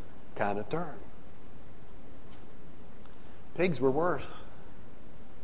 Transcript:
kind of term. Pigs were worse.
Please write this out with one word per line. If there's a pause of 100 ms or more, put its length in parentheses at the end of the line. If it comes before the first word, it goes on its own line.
(360)
kind
of
term. (2500)
Pigs
were
worse. (1160)